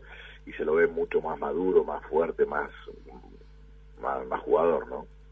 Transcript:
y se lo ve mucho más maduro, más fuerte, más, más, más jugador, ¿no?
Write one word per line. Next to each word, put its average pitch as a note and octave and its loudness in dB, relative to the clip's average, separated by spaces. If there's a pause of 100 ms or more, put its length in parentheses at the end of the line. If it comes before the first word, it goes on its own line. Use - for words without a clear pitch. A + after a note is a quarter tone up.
(460)
y - -14
se D2+ -6
lo D2+ 2
ve E2+ 6
mucho E2 0
más D#2 -4
maduro, E2 2
más - -6
fuerte, D#2 2
más, D2 -4 (1300)
más, C2 -4
más - -4
jugador, D#2 2
¿no? B1+ -12 (240)